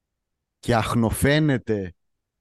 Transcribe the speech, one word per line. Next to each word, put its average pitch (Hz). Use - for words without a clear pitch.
και 120
αχνοφαίνεται, 113